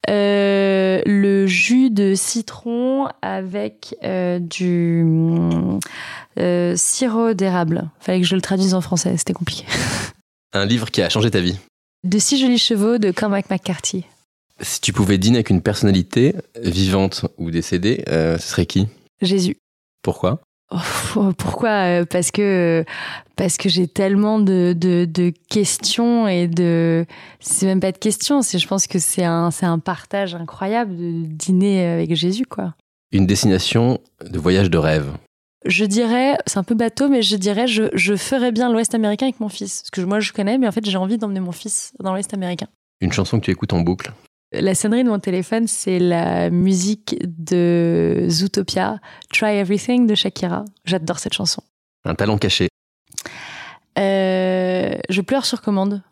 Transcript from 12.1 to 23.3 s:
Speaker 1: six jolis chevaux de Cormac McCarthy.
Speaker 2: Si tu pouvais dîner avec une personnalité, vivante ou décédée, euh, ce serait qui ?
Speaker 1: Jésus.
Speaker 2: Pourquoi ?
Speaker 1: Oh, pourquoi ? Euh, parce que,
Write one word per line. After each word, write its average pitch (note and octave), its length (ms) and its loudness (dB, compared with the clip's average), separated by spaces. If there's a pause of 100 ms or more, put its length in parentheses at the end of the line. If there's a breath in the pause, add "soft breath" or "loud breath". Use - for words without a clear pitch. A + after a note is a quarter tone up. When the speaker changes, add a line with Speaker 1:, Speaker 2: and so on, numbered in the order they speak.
Speaker 1:
six C4 220 2
jolis B3 180 4
chevaux A3+ 400 2
de G3+ 140 2
Cormac G3+ 380 -2
McCarthy. F#3 540 -4 (560)
Speaker 2:
Si - 200 -8
tu - 120 -2
pouvais G2 260 2
dîner A2+ 200 4
avec A2 120 0
une F2+ 120 4
personnalité, G#2 720 2 (260)
vivante F#2+ 680 0 (120)
ou E2 140 -4
décédée, F2+ 560 -2
euh, D#2+ 300 2
ce - 100 -8
serait F2 180 0
qui ? G2 220 0 (340)
Speaker 1:
Jésus. F#3 340 0 (460)
Speaker 2:
Pourquoi ? F#2+ 380 -2 (300)
Speaker 1:
Oh, F#3+ 680 -2
pourquoi ? A3 320 -2
Euh, F3 340 2
parce F3 260 -2
que, F3 540 2 (520 loud breath)